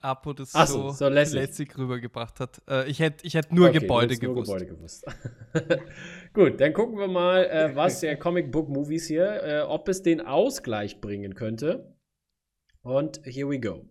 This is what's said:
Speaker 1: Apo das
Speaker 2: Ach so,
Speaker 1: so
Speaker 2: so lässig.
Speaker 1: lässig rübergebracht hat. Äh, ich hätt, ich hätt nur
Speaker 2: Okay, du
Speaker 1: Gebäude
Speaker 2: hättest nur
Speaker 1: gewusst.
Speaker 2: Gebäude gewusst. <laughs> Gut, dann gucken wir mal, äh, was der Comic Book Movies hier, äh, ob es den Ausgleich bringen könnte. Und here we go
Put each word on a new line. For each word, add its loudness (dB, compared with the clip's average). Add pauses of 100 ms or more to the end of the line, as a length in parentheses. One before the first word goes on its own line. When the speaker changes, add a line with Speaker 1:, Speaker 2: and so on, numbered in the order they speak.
Speaker 1:
Apo -6
das -12
Speaker 2:
Ach 6
so, -2
Speaker 1:
so -6
Speaker 2:
so 2
lässig. 4
Speaker 1:
lässig -6
rübergebracht -8
hat. -10
Äh, 0
ich -4
hätt, 0
ich -8
hätt 0
nur 10
Speaker 2:
Okay, 6
du 4
Speaker 1:
Gebäude 4
Speaker 2:
hättest -4
nur -2
Speaker 1:
gewusst. -4
Speaker 2:
Gebäude -4
gewusst. -16 (480)
<laughs> -6
Gut, 4
dann 4
gucken -2
wir -2
mal, 4
äh, 0
was 2
der -2
Comic -2
Book -2
Movies -4
hier, 0
äh, -2
ob -4
es -2
den 2
Ausgleich -2
bringen -8
könnte. -4 (880)
Und -2
here -6
we -2
go -6